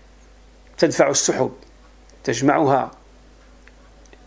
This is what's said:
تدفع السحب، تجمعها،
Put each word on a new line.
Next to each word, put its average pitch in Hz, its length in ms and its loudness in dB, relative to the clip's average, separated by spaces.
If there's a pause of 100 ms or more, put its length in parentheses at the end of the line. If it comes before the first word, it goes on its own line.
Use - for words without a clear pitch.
(760)
تدفع 143 320 2
السحب، 135 420 -2 (720)
تجمعها، 135 680 0 (1400)